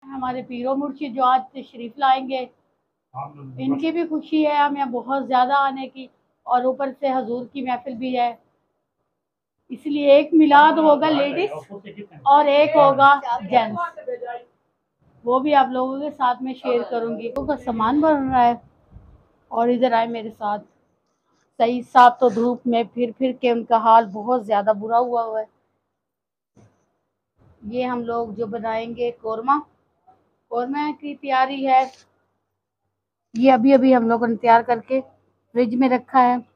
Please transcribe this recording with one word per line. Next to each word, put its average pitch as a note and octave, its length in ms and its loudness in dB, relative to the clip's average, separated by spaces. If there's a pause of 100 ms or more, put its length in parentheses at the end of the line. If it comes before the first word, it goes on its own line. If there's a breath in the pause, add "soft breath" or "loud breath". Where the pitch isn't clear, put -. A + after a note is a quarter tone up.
हमारे C4 400 -10
पीरो B3 340 -8
मुर्शिद C#4 380 -8
जो C4 100 -4
आज B3+ 180 2
तशरीफ A#3 560 -16
लाएंगे, C4 420 -2 (1200)
इनकी C#4 320 -2
भी E4+ 140 -2
खुशी D#4 360 -4
है D4 140 0
हमें C#4+ 360 -2
बहुत B3 340 -6
ज़्यादा B3+ 320 0
आने C4+ 280 -4
की C4 220 -18 (380)
और B3 200 0
ऊपर C4 260 -4
से C#4 180 -6
हजूर B3 360 -6
की C4+ 180 -12
महफिल B3 320 -8
भी B3+ 180 -8
है, A#3+ 240 -4 (1300)
इसलिए C#4+ 480 2
एक D4+ 160 0
मिलाद D4+ 460 6
होगा D4+ 300 4
लेडीज D4 400 -2 (760)
और C#4+ 220 6
एक D4 280 2
होगा C#4 380 6 (260)
जेंट्स, A3 380 0 (1500)
वो B3 160 0
भी D4 140 0
आप C4 160 4
लोगों C4 300 -6
के D4 120 -8
साथ B3+ 300 -2
में C4 120 -8
शेयर B3 360 -4
करूंगी। A#3 400 -6
उनका C#4 260 -6
सामान B3 440 -2
बन D4+ 220 2
रहा C4 200 0
है A#3+ 180 2 (880)
और A#3 200 0
इधर B3 240 0
आए A3+ 140 0
मेरे A3+ 220 -10
साथ। G#3 280 -6 (1040)
सईद A#3+ 260 0
साहब B3 340 6
तो B3+ 100 4
धूप A#3+ 360 -2
में A#3 200 0
फिर A#3+ 260 -4
फिर B3+ 220 -2
के B3+ 180 -2
उनका A#3 260 0
हाल A3+ 280 6
बहुत G#3+ 380 -4
ज़्यादा G#3 300 0
बुरा A3 240 -2
हुआ A#3+ 240 -2
हुआ A3 180 -6
है। G#3+ 60 -8 (2250)
ये A#3+ 180 -6
हम B3 200 -6
लोग A#3 300 -8
जो A3+ 140 -8
बनाएंगे A3+ 640 -8
कौरमा, A#3 460 -4 (920)
कौरमा C4+ 420 -4
की D4 220 -12
तैयारी C4+ 500 -4
है, C4 260 2 (1400)
ये B3 160 4
अभी C4 220 4
अभी C4 200 6
हम A#3 160 2
लोगों A#3 180 0
ने A#3 100 -2
तैयार A#3 280 4
करके A#3+ 360 -2
फ्रिज - 760 -6
में B3+ 140 2
रखा B3 320 0
है। B3 240 2 (120)